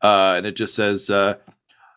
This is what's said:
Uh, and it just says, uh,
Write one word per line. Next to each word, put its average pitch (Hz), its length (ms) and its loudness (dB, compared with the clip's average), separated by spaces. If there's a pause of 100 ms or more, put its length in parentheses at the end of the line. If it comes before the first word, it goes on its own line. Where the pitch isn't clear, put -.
Uh, 95 360 4
and 92 100 -4
it 104 80 -8
just 107 220 -6
says, 101 340 -2
uh, 101 240 0 (640)